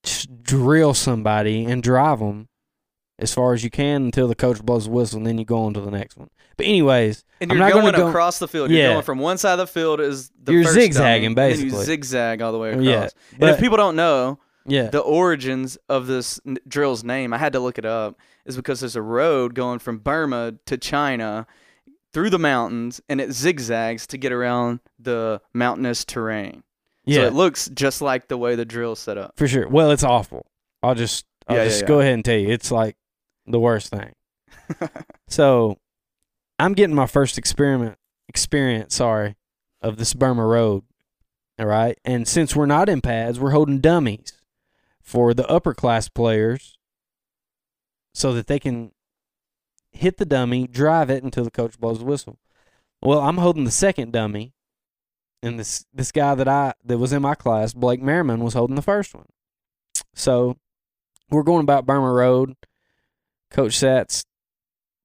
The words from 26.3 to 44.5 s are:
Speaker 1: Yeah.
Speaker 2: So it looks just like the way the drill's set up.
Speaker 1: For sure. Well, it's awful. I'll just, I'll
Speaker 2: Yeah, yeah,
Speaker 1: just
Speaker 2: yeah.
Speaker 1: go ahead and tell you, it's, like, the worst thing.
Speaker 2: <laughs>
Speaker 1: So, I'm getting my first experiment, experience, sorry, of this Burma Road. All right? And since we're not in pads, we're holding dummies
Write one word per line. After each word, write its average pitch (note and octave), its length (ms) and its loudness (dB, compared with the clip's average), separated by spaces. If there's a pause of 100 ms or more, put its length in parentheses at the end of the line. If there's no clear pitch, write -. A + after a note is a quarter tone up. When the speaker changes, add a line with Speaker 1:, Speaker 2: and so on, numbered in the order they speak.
Speaker 1:
Yeah. C#3+ 160 4
Speaker 2:
So B2 60 4
it A#2 60 0
looks D#3+ 360 0
just C3+ 320 -4
like C3 280 -4
the B2+ 80 -4
way A#2+ 180 -2
the A#2 100 -4
drill's A#2 340 -8
set G2+ 180 -10
up. G2 200 -12
Speaker 1:
For D3 100 0
sure. C3+ 200 0
Well, D3+ 240 4
it's D3 120 2
awful. A#2+ 420 0 (380)
I'll B2 120 2
just, A#2 300 -4 (220)
I'll B2 100 0
Speaker 2:
Yeah, A2+ 60 2
yeah, A2+ 60 2
Speaker 1:
just G#2 120 0
Speaker 2:
yeah. G2 60 -2
Speaker 1:
go D3 140 6
ahead C3+ 120 4
and A2+ 120 -4
tell A#2 120 2
you, G2+ 120 0
it's, A#2 220 -4
like, A2+ 240 0 (520)
the A#2 120 0
worst A2+ 300 0
thing. G#2 240 -12 (560)
Speaker 2:
<laughs> - 200 -8 (380)
Speaker 1:
So, B2 500 4 (840)
I'm F#3 140 2
getting F#3 220 4
my C3 120 2
first C#3 320 0
experiment, C3 580 -2 (300)
experience, B2+ 680 -2
sorry, A2 420 0 (440)
of A2 160 -6
this A2 160 -4
Burma A#2+ 320 0
Road. A2 380 2 (720)
All A2 80 -6
right? A2+ 400 0
And A#2+ 220 -4
since D#3+ 280 0
we're D3 120 2
not E3 220 2
in D3 120 0
pads, A#2+ 380 -4
we're C#3 120 0
holding C#3+ 280 2
dummies D3 540 0 (680)